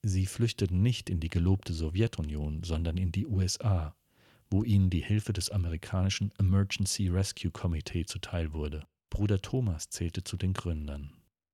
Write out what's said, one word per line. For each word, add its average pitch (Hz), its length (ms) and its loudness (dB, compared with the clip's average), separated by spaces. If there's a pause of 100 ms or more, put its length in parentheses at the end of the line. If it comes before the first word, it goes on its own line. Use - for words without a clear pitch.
Sie 95 240 4
flüchteten 95 560 0
nicht 120 260 2
in 87 120 0
die 82 100 -2
gelobte 90 420 2
Sowjetunion, 80 920 -2
sondern 82 320 0
in 90 160 0
die 92 140 0
U 95 140 0
S 90 200 0
A, 87 340 0 (560)
wo 95 140 4
ihnen 98 260 6
die 87 120 0
Hilfe 104 300 0
des 90 180 -4
amerikanischen 95 880 -2
Emergency 98 720 2
Rescue 95 420 0
Committee 82 540 -2
zuteil 82 480 -4
wurde. 76 340 -6 (220)
Bruder 101 320 0
Thomas 110 500 -2
zählte 87 340 -4
zu - 140 -6
den 95 160 0
Gründern. 73 580 -6 (420)